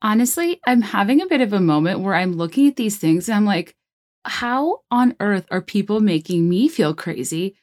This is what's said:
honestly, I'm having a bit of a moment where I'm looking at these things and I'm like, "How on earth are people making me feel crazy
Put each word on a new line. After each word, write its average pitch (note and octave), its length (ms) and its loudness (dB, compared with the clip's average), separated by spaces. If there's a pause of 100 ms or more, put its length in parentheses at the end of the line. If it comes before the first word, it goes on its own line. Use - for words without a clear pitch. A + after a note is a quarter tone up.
honestly, A#3+ 640 0
I'm B3 160 2
having G#3 400 0
a F#4 60 -4
bit D4+ 140 2
of G#3+ 100 0
a G3+ 80 0
moment E3 400 2
where F#3+ 160 -2
I'm F#3 160 0
looking E3+ 360 0
at C#4 100 0
these G#3+ 200 -2
things E3 300 0
and A3+ 80 0
I'm G#3 100 2
like, F3+ 300 -2 (480)
"How C4 640 -4
on B3 300 2
earth G3 320 -2
are F#3 100 -2
people G#3 380 -2
making E3+ 480 2
me G3+ 220 2
feel D#3 240 0
crazy E3 680 -8